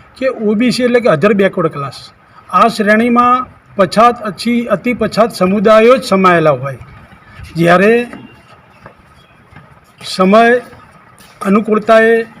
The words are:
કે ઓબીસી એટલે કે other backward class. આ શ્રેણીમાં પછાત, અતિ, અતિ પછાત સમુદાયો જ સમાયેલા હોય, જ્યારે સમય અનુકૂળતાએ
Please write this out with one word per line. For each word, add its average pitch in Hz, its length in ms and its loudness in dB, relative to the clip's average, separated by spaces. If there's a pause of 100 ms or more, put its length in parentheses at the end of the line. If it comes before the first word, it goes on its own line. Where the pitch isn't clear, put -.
(180)
કે 262 100 -4
ઓબીસી 226 540 -2
એટલે 240 180 0
કે 220 80 -2
other 175 220 2
backward 190 380 0
class. 143 260 -10 (560)
આ 220 180 2
શ્રેણીમાં 240 920 0 (160)
પછાત, 226 460 2
અતિ, 233 420 -6
અતિ 233 300 -4
પછાત 196 380 -2
સમુદાયો 220 640 2
જ - 80 -6
સમાયેલા 180 460 0
હોય, 135 280 -6 (800)
જ્યારે 190 500 0 (2000)
સમય 226 580 2 (800)
અનુકૂળતાએ 220 800 0 (180)